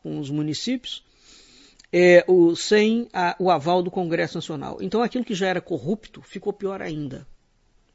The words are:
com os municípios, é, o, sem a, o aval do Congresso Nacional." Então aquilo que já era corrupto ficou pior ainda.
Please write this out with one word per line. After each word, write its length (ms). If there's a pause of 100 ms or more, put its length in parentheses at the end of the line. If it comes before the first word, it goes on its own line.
com 180
os 120
municípios, 720 (840)
é, 360
o, 280
sem 580
a, 240
o 140
aval 320
do 80
Congresso 460
Nacional." 440
Então 220
aquilo 200
que 120
já 120
era 140
corrupto 640
ficou 280
pior 300
ainda. 460 (680)